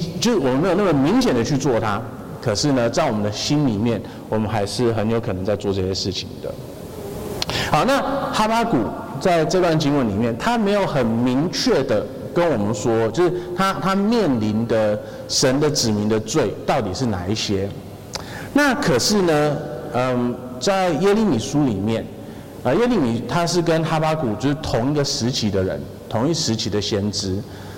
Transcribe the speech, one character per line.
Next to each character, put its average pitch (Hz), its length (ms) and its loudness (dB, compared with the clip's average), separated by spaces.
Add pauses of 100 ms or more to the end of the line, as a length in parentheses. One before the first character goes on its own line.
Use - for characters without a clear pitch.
(200)
就 233 120 2
是 226 80 2
我 139 60 2
们 131 120 2
没 165 100 2
有 180 60 2
那 175 100 2
么 185 80 4
明 156 300 4
显 247 120 2
的 117 100 2
去 143 120 0
做 127 240 2
它， 107 220 0 (400)
可 110 140 0
是 147 160 0
呢， 120 180 2
在 156 180 2
我 123 60 0
们 107 100 -2
的 104 80 -2
心 147 360 0
里 107 100 0
面， 113 240 0 (260)
我 110 100 0
们 110 120 0
还 107 160 0
是 117 280 0
很 107 160 0
有 113 120 2
可 113 100 -4
能 92 140 -4
在 104 100 0
做 101 160 -2
这 95 120 0
些 95 100 0
事 98 180 -2
情 - 160 -8 (140)
的。 - 100 -6 (1200)
好， 160 140 4
那 262 160 2 (300)
哈 214 160 2
巴 226 160 2
谷 190 140 0 (420)
在 170 260 2
这 180 160 2
段 165 160 4
经 143 180 2
文 131 120 2
里 101 60 0
面， 113 240 0
他 233 200 0
没 202 140 2
有 202 140 2
很 135 200 0
明 127 460 2
确 180 320 2
的 104 220 0 (280)
跟 175 140 4
我 143 100 2
们 104 160 0
说， 113 360 2
就 170 140 2
是 175 100 4 (220)
他， 190 180 0
他 190 220 0
面 196 440 2
临 107 280 0
的 107 320 2 (280)
神 135 320 2
的 151 100 2
子 123 220 0
民 107 180 0
的 110 100 2
罪 107 340 0 (120)
到 156 160 0
底 101 120 -4
是 123 120 -2
哪 90 220 -2
一 101 60 0
些。 98 360 -2 (840)
那 285 200 4
可 165 240 2
是 208 240 2
呢， 151 360 2 (360)
嗯， 123 420 0 (240)
在 190 300 2
耶 185 240 4
利 220 100 4
米 170 140 4
书 143 280 2
里 113 100 2
面， 107 280 0 (600)
啊， 123 100 2
耶 226 140 4
利 240 100 2
米 117 300 0
他 170 180 0
是 170 160 0
跟 165 220 2
哈 156 160 0
巴 156 160 0
谷 131 200 -2
就 127 140 -2
是 143 60 0
同 131 360 0
一 151 40 0
个 147 80 2
时 123 260 -2
期 113 220 0
的 95 120 2
人， 80 160 -2 (280)
同 117 200 0
一 170 60 2
时 113 220 0
期 110 140 -4
的 101 120 0
先 101 300 -2
知， 98 280 -4 (380)